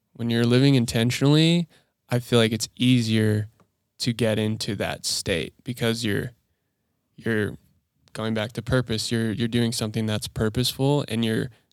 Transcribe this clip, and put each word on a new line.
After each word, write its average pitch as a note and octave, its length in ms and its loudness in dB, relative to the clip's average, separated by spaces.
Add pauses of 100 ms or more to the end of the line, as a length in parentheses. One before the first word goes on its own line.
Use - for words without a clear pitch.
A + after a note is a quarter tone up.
(120)
When A#2 160 -6
you're A#2 160 2
living C3 300 6
intentionally, C#3+ 920 2 (420)
I B2 100 0
feel A#2+ 200 2
like A2+ 120 4
it's A2 240 -4
easier A2 720 2 (500)
to B2 140 -2
get A2 260 0
into A2 360 -4
that - 300 -6
state - 480 -4 (100)
because A#2 400 -4
you're, G#2 280 -2 (840)
you're G#2+ 380 -4 (580)
going A2 200 -4
back G#2+ 200 -4
to A#2 100 -8
purpose. B2 480 -2
You're, A2+ 200 -2
you're A#2 160 -2
doing A#2 240 0
something A2 360 -4
that's G#2+ 200 -4
purposeful B2+ 800 0
and A2+ 160 -2
you're A2+ 280 -2 (220)